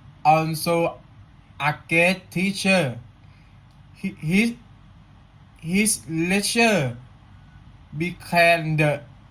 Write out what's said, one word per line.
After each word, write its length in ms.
also 760
a 160
great 420
teacher. 680
He, 140
his, 440
his 500
lecture 840
became 800
the 240